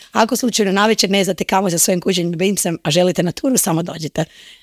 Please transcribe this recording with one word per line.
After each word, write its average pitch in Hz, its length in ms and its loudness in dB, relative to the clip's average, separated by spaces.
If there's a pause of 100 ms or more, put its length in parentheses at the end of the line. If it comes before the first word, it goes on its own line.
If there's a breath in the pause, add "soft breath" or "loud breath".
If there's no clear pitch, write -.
(120)
Ako 226 240 2
slučajno 214 360 0
navečer 208 380 2
ne 196 140 2
znate 180 200 -2
kamo 190 260 0
sa 170 80 -2
svojim 180 240 0
kućnim 175 300 -2
ljubimcem, 180 520 -2
a 151 80 -2
želite 180 320 2
na 175 80 0
turu, 262 260 -2
samo 165 260 0
dođite. 160 420 -6 (380 loud breath)